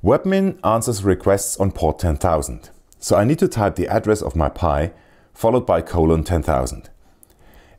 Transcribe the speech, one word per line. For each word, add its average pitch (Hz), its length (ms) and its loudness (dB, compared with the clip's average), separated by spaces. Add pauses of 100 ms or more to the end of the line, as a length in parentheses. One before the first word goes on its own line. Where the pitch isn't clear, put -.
Webmin 190 580 2
answers 110 440 0
requests 98 520 0
on 95 140 0
port 78 260 -2
ten 80 200 -2
thousand. 76 520 -2 (300)
So - 160 0
I 101 80 4
need 143 160 2
to 185 80 2
type 101 300 0
the 90 100 -2
address 104 340 0
of - 140 -6
my 76 140 0
Pi, 78 420 -2 (420)
followed 117 320 0
by 85 160 2
colon 80 440 2
ten 82 180 0
thousand. 65 460 -4 (880)